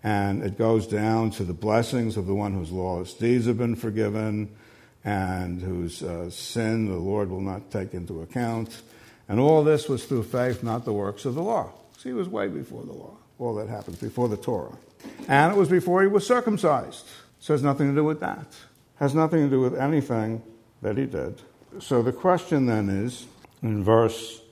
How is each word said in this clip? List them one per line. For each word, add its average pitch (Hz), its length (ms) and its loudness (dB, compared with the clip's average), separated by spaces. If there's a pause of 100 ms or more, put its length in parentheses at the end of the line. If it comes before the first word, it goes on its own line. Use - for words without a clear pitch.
And 101 380 0
it 104 140 -4
goes 113 300 4
down 110 460 0
to 104 120 -4
the 90 80 -4
blessings 110 640 0
of 98 100 -4
the 98 80 0
one 101 200 -2
whose 85 160 -4
lawless 90 420 -4
deeds 117 340 2
have 120 120 2
been 117 160 0
forgiven, 107 760 -2 (560)
and 92 560 -2
whose, 90 420 -6
uh, 87 280 -8
sin 113 560 -2
the 95 100 -4
Lord 98 320 -2
will 92 120 -6
not 95 320 -8
take 95 220 -6
into 87 280 -8
account. 113 600 -6 (460)
And 101 120 2
all 151 240 6
this 151 240 4
was 131 160 -2
through 123 180 -2
faith, 123 400 -2
not 117 220 -4
the 113 80 -2
works 101 320 -4
of 127 100 -4
the 160 80 -4
law. 180 280 -2 (280)
See, 254 120 -10
it 254 40 -6
was 190 140 -4
way 101 180 -4
before 120 380 -8
the - 80 -12
law. - 240 -16 (240)
All 120 160 -4
that 110 120 -6
happened 107 320 -10
before 120 280 -2
the 104 80 -2
Torah. 98 420 -6 (480)
And 151 260 6
it 202 60 2
was 180 100 6
before 180 340 4
he 196 60 6
was 202 160 2
circumcised. 214 800 0 (360)
So - 120 -2
it 151 40 4
has 127 80 0
nothing 143 240 2
to 139 60 2
do 151 100 4
with 151 160 0
that. - 260 -6 (500)
Has 143 200 2
nothing 160 260 4
to 143 80 4
do 131 100 4
with 127 140 2
anything 123 680 0 (380)
that 104 160 -2
he 135 100 -2
did. - 340 -6 (400)
So 123 220 2
the 120 100 2
question 175 540 2
then 107 220 2
is, 104 380 -4 (340)
in 107 220 -2
verse 110 580 4 (120)